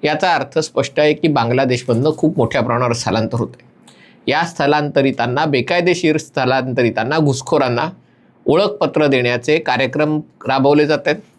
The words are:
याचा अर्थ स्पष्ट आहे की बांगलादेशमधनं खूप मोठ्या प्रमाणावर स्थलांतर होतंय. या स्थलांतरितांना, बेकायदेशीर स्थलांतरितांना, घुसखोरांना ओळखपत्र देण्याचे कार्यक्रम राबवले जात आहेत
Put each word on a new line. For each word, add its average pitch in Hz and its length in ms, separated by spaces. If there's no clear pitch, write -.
याचा 165 280
अर्थ - 240
स्पष्ट - 400
आहे 151 140
की 151 140
बांगलादेशमधनं 127 880
खूप 156 200
मोठ्या 127 240
प्रमाणावर 120 320
स्थलांतर 113 460
होतंय. - 280
या 147 160
स्थलांतरितांना, 143 1000
बेकायदेशीर 160 720
स्थलांतरितांना, 127 1000
घुसखोरांना 139 720
ओळखपत्र 160 640
देण्याचे 123 520
कार्यक्रम 147 600
राबवले 139 380
जात 147 200
आहेत 151 140